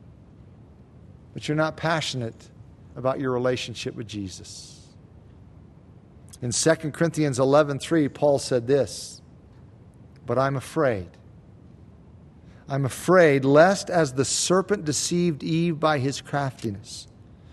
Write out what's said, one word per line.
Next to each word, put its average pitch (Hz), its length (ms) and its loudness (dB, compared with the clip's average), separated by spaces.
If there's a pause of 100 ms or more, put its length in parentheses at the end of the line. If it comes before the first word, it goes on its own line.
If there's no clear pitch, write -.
(1300)
but - 140 -12
you're 151 80 0
not 156 200 -2
passionate 135 720 -4 (480)
about 131 240 -2
your 131 120 -2
relationship 123 640 -4
with 123 140 -12
Jesus. 98 600 -12 (1700)
In 123 100 -4
Second 156 400 0
Corinthians 156 460 0
eleven 139 400 4
three, 156 300 0
Paul 143 300 2
said 120 280 -2
this, - 560 -2 (1040)
"But 120 120 -2
I'm 139 180 0
afraid. 120 520 -2 (1600)
I'm 139 160 -2
afraid 143 600 4
lest 165 420 6
as 160 240 0
the 127 140 0
serpent 185 580 0
deceived 165 580 -2
Eve 165 380 -2
by 156 200 2
his 131 200 -4
craftiness, - 880 -8 (440)